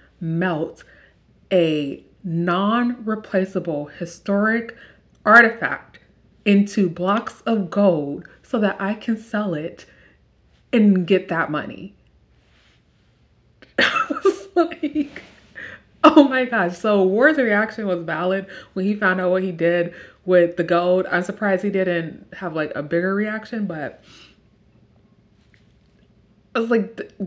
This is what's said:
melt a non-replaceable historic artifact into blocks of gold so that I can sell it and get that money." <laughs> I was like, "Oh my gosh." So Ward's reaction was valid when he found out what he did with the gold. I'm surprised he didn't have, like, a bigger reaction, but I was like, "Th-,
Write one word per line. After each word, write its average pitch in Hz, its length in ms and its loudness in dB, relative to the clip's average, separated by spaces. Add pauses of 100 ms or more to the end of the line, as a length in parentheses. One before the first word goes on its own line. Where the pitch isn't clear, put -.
(200)
melt 165 640 -4 (680)
a 156 500 2 (220)
non-replaceable 190 1600 -2
historic 208 880 -4 (480)
artifact 220 720 4 (460)
into 202 440 4
blocks 190 580 -4
of 208 240 -2
gold 165 560 0 (160)
so - 160 -4
that 202 220 0
I 196 140 -4
can 220 240 -4
sell 208 360 -6
it - 320 -10 (840)
and 202 340 6
get 185 220 2
that 165 220 -2
money." - 440 -8 (1800)
<laughs> - 0 -
I - 280 0 (180)
was - 300 0
like, 302 680 -2 (800)
"Oh 294 260 8
my 262 160 -2
gosh." 190 320 -2
So 208 280 2
Ward's 247 340 2
reaction 214 480 0
was 180 160 -4
valid 180 440 -4 (260)
when 190 120 -4
he 208 100 0
found 190 260 0
out 180 100 0
what 190 120 0
he 190 100 -4
did 170 420 0 (300)
with 175 320 4
the 175 80 -2
gold. 180 460 2
I'm 175 120 0
surprised 196 400 -2
he 202 80 -2
didn't 175 640 -4
have, 165 200 -8
like, 151 200 -4
a 139 80 -6
bigger 170 320 -2
reaction, 214 520 -6
but 156 360 -10 (2500)
I 240 60 -2
was 233 100 -2
like, 220 260 0
"Th-, - 140 -12 (160)